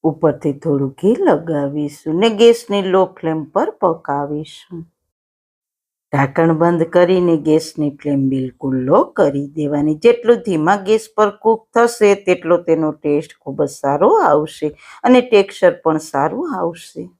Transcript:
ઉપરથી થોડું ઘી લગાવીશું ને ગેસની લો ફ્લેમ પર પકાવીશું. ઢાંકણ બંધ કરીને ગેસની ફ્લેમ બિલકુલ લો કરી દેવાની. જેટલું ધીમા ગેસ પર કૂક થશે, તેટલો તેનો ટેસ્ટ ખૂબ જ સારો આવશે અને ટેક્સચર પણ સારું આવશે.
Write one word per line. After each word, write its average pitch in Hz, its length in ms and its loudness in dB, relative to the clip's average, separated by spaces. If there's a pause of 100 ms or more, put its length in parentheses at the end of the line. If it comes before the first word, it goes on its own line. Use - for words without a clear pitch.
ઉપરથી 147 600 -2
થોડું 139 380 -2
ઘી 214 160 2 (100)
લગાવીશું 147 920 -4
ને 226 80 2 (100)
ગેસની 208 540 2
લો 190 100 4 (160)
ફ્લેમ 160 200 -4 (140)
પર 247 160 0 (120)
પકાવીશું. 156 1000 -6 (1300)
ઢાંકણ 143 380 0 (100)
બંધ 170 340 0
કરીને 180 400 2 (100)
ગેસની 156 540 -2
ફ્લેમ 139 320 -2
બિલકુલ 131 440 -6 (120)
લો 175 120 4 (180)
કરી 143 300 0 (120)
દેવાની. 151 440 -2
જેટલું 233 440 2
ધીમા 185 400 0
ગેસ 220 180 0 (100)
પર 214 140 2 (140)
કૂક 226 180 0 (140)
થશે, 233 340 2 (160)
તેટલો 175 320 0 (100)
તેનો 160 240 0
ટેસ્ટ 151 400 -4 (100)
ખૂબ 143 220 -6
જ 143 60 -4 (120)
સારો 147 280 2 (180)
આવશે 151 400 -2 (380)
અને 254 160 6
ટેક્સચર 196 520 2 (100)
પણ 160 260 0
સારું 202 480 -4
આવશે. 170 460 -10 (160)